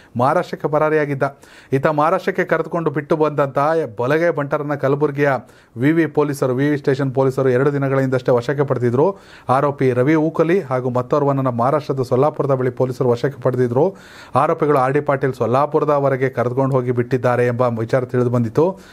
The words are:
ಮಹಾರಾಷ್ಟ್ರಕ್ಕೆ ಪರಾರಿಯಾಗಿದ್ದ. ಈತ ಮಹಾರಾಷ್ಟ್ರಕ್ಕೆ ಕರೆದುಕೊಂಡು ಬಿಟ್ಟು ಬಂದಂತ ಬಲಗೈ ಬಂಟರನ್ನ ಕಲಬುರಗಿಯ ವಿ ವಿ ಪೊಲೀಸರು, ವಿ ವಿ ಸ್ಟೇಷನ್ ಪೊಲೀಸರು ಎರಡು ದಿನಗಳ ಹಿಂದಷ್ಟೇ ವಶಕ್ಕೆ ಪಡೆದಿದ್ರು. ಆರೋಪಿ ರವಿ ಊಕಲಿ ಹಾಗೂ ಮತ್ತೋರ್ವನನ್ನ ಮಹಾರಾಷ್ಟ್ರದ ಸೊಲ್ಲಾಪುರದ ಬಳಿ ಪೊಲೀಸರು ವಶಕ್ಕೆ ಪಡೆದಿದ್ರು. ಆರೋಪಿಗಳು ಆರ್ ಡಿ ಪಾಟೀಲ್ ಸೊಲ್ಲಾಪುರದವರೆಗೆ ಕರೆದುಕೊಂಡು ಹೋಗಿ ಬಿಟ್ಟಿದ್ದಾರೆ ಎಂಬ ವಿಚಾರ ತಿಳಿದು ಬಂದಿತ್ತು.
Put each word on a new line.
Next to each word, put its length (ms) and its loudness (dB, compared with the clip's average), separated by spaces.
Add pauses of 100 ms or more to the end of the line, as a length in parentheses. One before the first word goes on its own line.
(180)
ಮಹಾರಾಷ್ಟ್ರಕ್ಕೆ 500 0
ಪರಾರಿಯಾಗಿದ್ದ. 560 0 (500)
ಈತ 140 0
ಮಹಾರಾಷ್ಟ್ರಕ್ಕೆ 560 0
ಕರೆದುಕೊಂಡು 480 -2
ಬಿಟ್ಟು 260 -2
ಬಂದಂತ 420 0 (420)
ಬಲಗೈ 280 2
ಬಂಟರನ್ನ 460 -4
ಕಲಬುರಗಿಯ 560 0 (460)
ವಿ 140 2
ವಿ 140 2
ಪೊಲೀಸರು, 480 0
ವಿ 160 0
ವಿ 80 0
ಸ್ಟೇಷನ್ 360 -2
ಪೊಲೀಸರು 360 0
ಎರಡು 240 2
ದಿನಗಳ 260 0
ಹಿಂದಷ್ಟೇ 320 0
ವಶಕ್ಕೆ 320 0
ಪಡೆದಿದ್ರು. 540 0 (320)
ಆರೋಪಿ 440 2
ರವಿ 220 2
ಊಕಲಿ 460 0
ಹಾಗೂ 280 -4
ಮತ್ತೋರ್ವನನ್ನ 580 0
ಮಹಾರಾಷ್ಟ್ರದ 540 0
ಸೊಲ್ಲಾಪುರದ 500 0
ಬಳಿ 180 0
ಪೊಲೀಸರು 400 -2
ವಶಕ್ಕೆ 320 -2
ಪಡೆದಿದ್ರು. 540 0 (400)
ಆರೋಪಿಗಳು 420 2
ಆರ್ 160 2
ಡಿ 60 0
ಪಾಟೀಲ್ 340 -2
ಸೊಲ್ಲಾಪುರದವರೆಗೆ 960 0
ಕರೆದುಕೊಂಡು 460 -2
ಹೋಗಿ 160 0
ಬಿಟ್ಟಿದ್ದಾರೆ 560 0
ಎಂಬ 140 -2
ವಿಚಾರ 440 0
ತಿಳಿದು 240 0
ಬಂದಿತ್ತು. 500 0 (140)